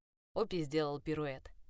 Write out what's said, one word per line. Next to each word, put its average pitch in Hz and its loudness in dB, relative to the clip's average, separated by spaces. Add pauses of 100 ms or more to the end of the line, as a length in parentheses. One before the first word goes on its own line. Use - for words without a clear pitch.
(340)
Опи 190 2
сделал 147 2
пируэт. 147 -2 (180)